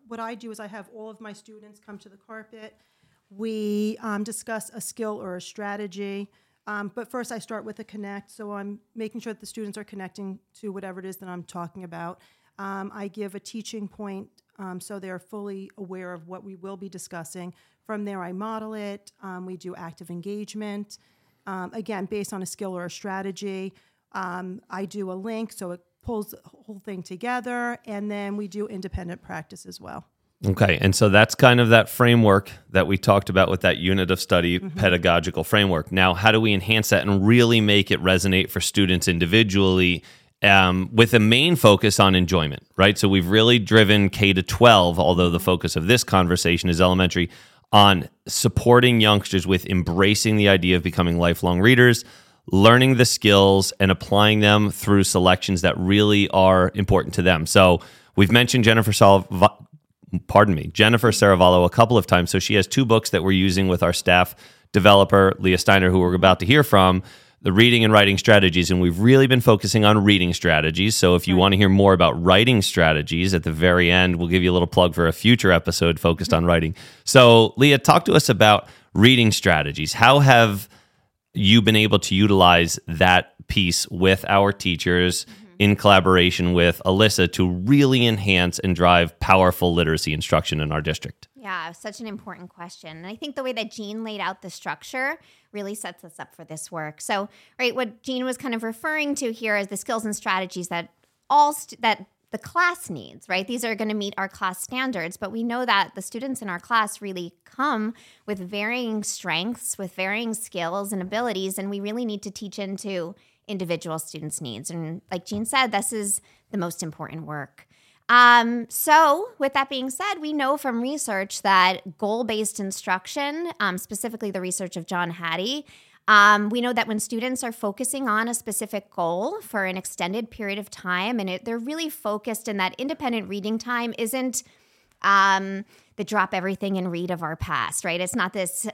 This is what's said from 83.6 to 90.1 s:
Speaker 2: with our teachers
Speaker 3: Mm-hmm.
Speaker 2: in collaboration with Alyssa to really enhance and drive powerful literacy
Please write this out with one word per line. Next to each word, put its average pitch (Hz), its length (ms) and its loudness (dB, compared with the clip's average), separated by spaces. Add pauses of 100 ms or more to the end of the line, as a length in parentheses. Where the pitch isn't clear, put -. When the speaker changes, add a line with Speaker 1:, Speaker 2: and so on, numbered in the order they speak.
Speaker 2:
with 92 400 0
our 101 240 2
teachers 90 720 -2
Speaker 3:
Mm-hmm. - 460 -2
Speaker 2:
in 101 40 0
collaboration 90 800 4
with 87 320 2
Alyssa 95 480 2
to 92 140 0
really 123 600 2
enhance 98 520 0
and 92 160 -2
drive 85 440 2
powerful 90 540 2
literacy 80 400 -2